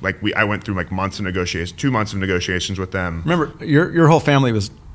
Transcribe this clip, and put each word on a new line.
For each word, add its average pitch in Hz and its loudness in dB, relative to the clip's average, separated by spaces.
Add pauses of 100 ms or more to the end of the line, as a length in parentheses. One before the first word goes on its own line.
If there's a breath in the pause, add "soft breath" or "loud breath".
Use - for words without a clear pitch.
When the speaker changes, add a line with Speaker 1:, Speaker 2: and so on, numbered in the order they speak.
Speaker 1:
Like, 95 -2
we, 101 0
I 107 2
went 107 -2
through, 104 -4
like, 87 -4
months 95 -4
of 104 -4
negotiations, 87 -4
two 139 0
months 107 -2
of 101 -4
negotiations 92 -2
with 92 -6
them. 87 -4
Speaker 2:
Remember, 165 -2
your, 160 2
your 165 6
whole 156 6
family 139 4
was 107 0 (240)